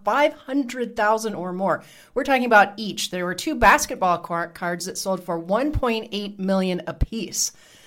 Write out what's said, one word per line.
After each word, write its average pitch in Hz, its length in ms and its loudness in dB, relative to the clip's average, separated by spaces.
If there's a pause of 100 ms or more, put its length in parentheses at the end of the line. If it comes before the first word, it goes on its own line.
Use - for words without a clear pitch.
five 285 280 2
hundred 254 600 -6
thousand 220 380 0
or 175 180 -6
more. 180 300 0 (320)
We're 262 100 -2
talking 262 220 2
about 202 320 6
each. 214 320 -6
There 180 160 -4
were 180 80 -4
two 302 220 -4
basketball 208 640 4
car-, 170 300 -4
cards 175 360 -6
that - 140 -8
sold 185 240 -4
for 170 160 -4
one 214 320 0
point 226 400 -2
eight 202 280 -8
million 190 460 0
apiece. - 640 -4 (360)